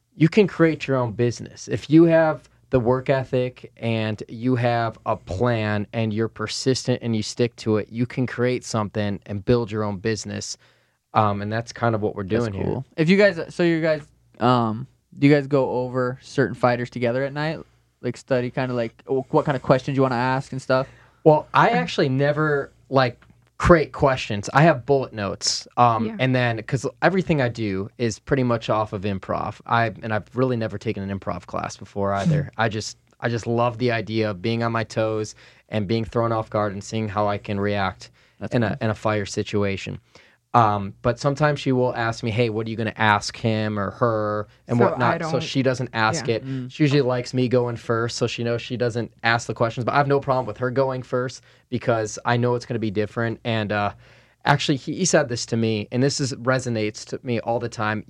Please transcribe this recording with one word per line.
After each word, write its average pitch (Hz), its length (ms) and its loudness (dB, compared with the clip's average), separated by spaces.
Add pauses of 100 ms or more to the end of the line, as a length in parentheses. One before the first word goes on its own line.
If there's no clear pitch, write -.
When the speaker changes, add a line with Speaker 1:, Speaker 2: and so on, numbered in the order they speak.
(160)
Speaker 1:
you 160 140 4
can 202 180 4
create 160 400 0
your 135 100 0
own 120 160 -2
business. 117 540 -4
If 120 220 -6
you 160 160 10
have 160 440 4 (200)
the 131 100 2
work 127 300 2
ethic 127 680 -2
and 110 520 -2
you 123 260 -2
have 117 500 0
a 110 100 0
plan 107 760 -2
and 110 200 -2
you're 110 160 -2
persistent 123 720 -2
and 117 140 -2
you 107 80 -2
stick - 340 -2
to 110 200 0
it, 101 140 -4
you 117 140 -2
can 123 220 -2
create 123 360 -2
something 104 640 -4
and 101 180 -8
build 120 280 2
your 110 120 -2
own 101 140 -4
business. 104 600 -6 (560)
Um, 104 280 2
and 104 100 -6
that's 117 220 -6
kind 117 220 0
of 104 60 -4
what 107 140 -2
we're 101 80 -6
Speaker 2:
That's 110 240 -2
Speaker 1:
doing 101 60 -6
here. 95 100 -6
Speaker 2:
cool. 104 220 -4 (100)
If 160 140 2
you 196 80 6
guys, 190 220 4 (140)
so 180 100 0
you 165 180 2
guys, 156 220 0 (360)
um, 120 480 2 (300)
do 143 100 4
you 147 60 8
guys 143 140 2
go 135 240 2
over 127 500 -2
certain 120 340 -2
fighters 123 340 0
together 123 340 0
at 139 100 -6
night? 151 260 -4 (440)
Like, 123 140 -6
study 123 320 -2
kinda, 127 240 -4
like, 117 320 -6
w-, 131 240 0
what 156 160 2
kind 147 100 0
of 127 60 -6
questions 135 360 2
you 135 40 4
wanna 131 140 2
ask 131 380 -2
and 131 80 -6
stuff? 131 260 2 (360)
Speaker 1:
Well, 151 300 6
I 160 160 6
actually 170 400 0
never, 143 640 0 (180)
like, 131 340 2 (360)
create 160 320 6
questions. 123 640 0
I 147 80 8
have 147 240 6
bullet 135 260 2
notes. - 540 -4 (100)
Um, 113 300 6
Speaker 3:
Yeah. 113 100 -8
Speaker 1:
and 131 180 0
then, 117 280 0
'cause 131 240 -4 (160)
everything 170 400 2
I 123 60 0
do 107 500 -4
is 117 180 -2
pretty 135 240 0
much 120 300 0
off 107 200 -2
of 95 120 -6
improv. 92 640 -6
I, 117 340 0
and 113 100 -8
I've 107 240 -6
really 123 220 0
never 107 220 -6
taken 101 280 -6
an 98 120 -6
improv 90 260 -8
class 85 320 -8
before 98 360 -4
either. 98 400 0
Speaker 3:
<laughs> - 40 -10
Speaker 1:
I 113 120 0
just, 104 280 -8 (220)
I 120 100 -4
just 117 160 -4
love 117 320 0
the 120 140 0
idea 110 400 -2
of 90 100 -10
being 113 220 0
on 117 80 0
my 113 140 -2
toes 110 500 -2 (340)
and 104 180 -2
being 113 180 0
thrown 117 260 0
off 113 180 -2
guard 104 240 -2
and 101 100 -10
seeing 110 240 -4
how 104 200 0
I 101 100 0
can 101 220 -4
react 101 500 -2 (300)
Speaker 2:
That's 101 160 -4
Speaker 1:
in 120 80 4
a, 101 60 0
Speaker 2:
cool. - 120 -4
Speaker 1:
in 113 80 0
a 104 60 -2
fire 107 320 -2
situation. 101 720 -4 (540)
Um, 104 480 4
but 120 160 0
sometimes 143 440 0
she 135 100 -2
will 123 240 0
ask 117 280 -4
me, 117 60 -2
"Hey, 117 200 0
what 110 180 -4
are - 20 -6
you 110 60 -6
gonna 110 220 -2
ask 107 400 2
him 107 420 0
or 95 120 -4
her 107 560 -2 (200)
and 120 120 0
Speaker 3:
So - 40 6
I - 60 6
Speaker 1:
whatnot?" 120 340 0
So 160 80 -6
Speaker 3:
don't 147 120 -2
Speaker 1:
she 139 200 -2
doesn't 127 300 -2
ask 117 340 0
Speaker 3:
Yeah. 117 80 0
Speaker 1:
it. 113 100 -6
Speaker 2:
Mm. 131 240 -8
Speaker 1:
She 156 140 0
usually 143 180 4
likes 123 320 -2
me 127 140 2
going 120 300 0
first, 117 400 -2
so 120 100 0
she - 160 -6
knows 117 180 -2
she 127 140 -8
doesn't 117 380 -2 (100)
ask 117 240 2
the 117 60 -6
questions. 117 320 -2
But 110 80 0
I 139 40 2
have 139 120 4
no 139 100 4
problem 131 260 0
with 104 120 -8
her 127 120 -2
going 131 340 -2
first 127 380 -6 (280)
because 113 560 -2
I 120 100 2
know 123 200 2
it's 120 100 -6
gonna 117 140 -4
be 107 120 -2
different. 107 540 -2
And, 110 260 -2
uh, 104 200 0 (520)
actually, 143 320 2
he, 131 200 -6
he 185 100 0
said 151 240 4
this 120 160 -6
to 120 100 -2
me, 110 340 0
and 123 140 0
this 139 160 0
is, 131 140 -4
resonates 117 720 -2
to - 180 -10
me 120 160 -2
all 117 200 -2
the 117 100 -6
time. 107 400 -2